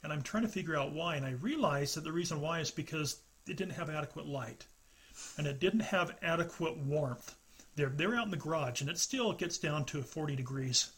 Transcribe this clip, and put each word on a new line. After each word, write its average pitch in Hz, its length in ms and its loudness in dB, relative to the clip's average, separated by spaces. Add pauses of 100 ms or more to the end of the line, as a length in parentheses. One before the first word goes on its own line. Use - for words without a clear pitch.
And 151 80 -6
I'm 151 120 0
trying 220 220 0
to 220 40 0
figure 165 280 0
out 143 180 0
why. 160 220 0
And 135 100 -2
I 131 60 -2
realized 147 640 2
that 156 80 -4
the 156 80 -2
reason 170 280 0
why 160 200 0
is 151 100 0
because 151 480 -2 (280)
it - 120 -6
didn't 180 160 -2
have 160 160 -4
adequate 151 360 -4
light. 123 400 -6 (680)
And 151 100 0
it 139 140 0
didn't 220 200 6
have 180 420 2
adequate 165 560 2
warmth. 139 560 0 (420)
They're, 139 140 2
they're 170 260 2
out 226 80 2
in 208 60 -2
the 170 80 0
garage, 147 420 0
and 139 100 -2
it 175 80 -4
still 240 360 2
gets 170 240 -2
down 151 280 2
to 143 160 -4
forty 151 320 -2
degrees 131 640 0